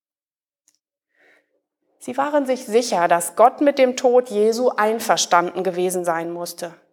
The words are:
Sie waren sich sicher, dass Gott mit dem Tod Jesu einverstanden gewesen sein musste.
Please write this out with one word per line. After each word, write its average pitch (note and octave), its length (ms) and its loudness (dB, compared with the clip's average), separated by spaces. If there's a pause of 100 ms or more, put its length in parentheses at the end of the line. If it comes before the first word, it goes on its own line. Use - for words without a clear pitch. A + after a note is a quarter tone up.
(2000)
Sie B3 180 -10
waren C#4+ 300 0
sich B3+ 180 -4
sicher, G#3 420 0
dass F3 280 0
Gott B3+ 260 4
mit C#4+ 160 2
dem B3+ 180 2
Tod B3 340 2
Jesu A3+ 400 0
einverstanden F#3+ 920 0
gewesen F3+ 400 -2
sein E3+ 300 -4
musste. E3+ 400 -12 (200)